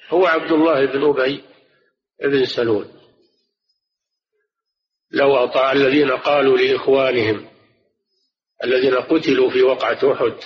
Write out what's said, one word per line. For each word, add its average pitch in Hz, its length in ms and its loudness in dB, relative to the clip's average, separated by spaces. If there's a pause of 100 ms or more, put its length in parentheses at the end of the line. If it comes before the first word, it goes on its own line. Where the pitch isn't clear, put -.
هو 180 160 2
عبد 160 260 -2
الله 156 340 2
بن 139 240 0
أبي 135 340 -2 (800)
بن 139 220 0
سلول. 117 400 -4 (2250)
"لو 139 240 2
أطاع 131 360 0
الذين 139 400 2
قالوا 135 460 2
لإخوانهم"، 127 960 0 (1120)
الذين 127 320 0
قتلوا 131 540 0
في 127 140 2
وقعة 127 500 0
أحد، 120 200 -2 (120)